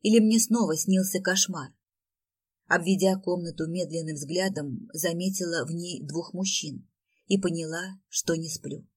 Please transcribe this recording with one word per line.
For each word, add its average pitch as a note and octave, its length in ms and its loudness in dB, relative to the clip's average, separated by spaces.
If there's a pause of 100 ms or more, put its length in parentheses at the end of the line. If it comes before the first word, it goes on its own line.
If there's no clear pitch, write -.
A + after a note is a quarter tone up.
Или G#3+ 180 8
мне A3 180 6
снова G#3+ 380 2
снился F#3 420 2
кошмар? F#3 540 0 (960)
Обведя F#3 460 4
комнату F3 500 -4
медленным E3 480 -4
взглядом, D3+ 800 -4
заметила E3+ 760 -2
в D#3+ 60 -6
ней E3+ 340 -6
двух D#3 260 -6
мужчин E3+ 560 -6 (380)
и G3 100 2
поняла, F3 640 -4 (100)
что - 280 -2
не E3 120 -6
сплю. - 380 -10 (100)